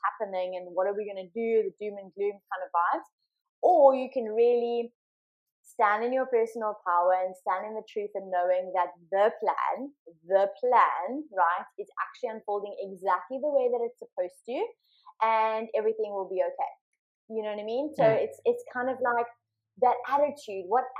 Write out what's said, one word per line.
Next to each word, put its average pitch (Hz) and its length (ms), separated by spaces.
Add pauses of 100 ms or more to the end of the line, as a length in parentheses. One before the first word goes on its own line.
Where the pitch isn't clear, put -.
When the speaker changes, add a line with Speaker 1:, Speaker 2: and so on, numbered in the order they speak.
Speaker 1:
happening 185 560
and 175 160
what 185 100
are 202 80
we 202 140
gonna 190 260
do, 226 300
the 190 160
doom 208 180
and 196 160
gloom 202 220 (160)
kind 185 100
of 185 140
vibes. 190 320 (560)
Or 285 320
you 254 160
can 240 140
really 233 640 (720)
stand 214 400
in 240 80
your 262 160
personal 226 480 (100)
power 180 380
and 185 100
stand 190 320
in 214 80
the 214 140
truth 208 260
and 190 160
knowing 180 460
that 180 160 (180)
the 196 300
plan, 180 560 (320)
the 196 320
plan, 220 720
right, 180 340 (140)
is 202 80 (160)
actually - 340
unfolding 202 460
exactly 190 580
the 302 80
way 254 220
that 240 160
it's 240 160
supposed 180 320 (160)
to, 262 60 (640)
and 220 540
everything 220 340
will 196 160
be 180 160
okay. 175 300 (560)
You 220 120
know 208 140
what 208 60
I 208 40
mean? 269 300
So 269 80
Speaker 2:
Mm. 220 220
Speaker 1:
it's, - 180
it's 240 200 (100)
kind 247 160
of 247 100
like 240 280 (520)
that 247 160 (140)
attitude. 262 580
What 247 180 (140)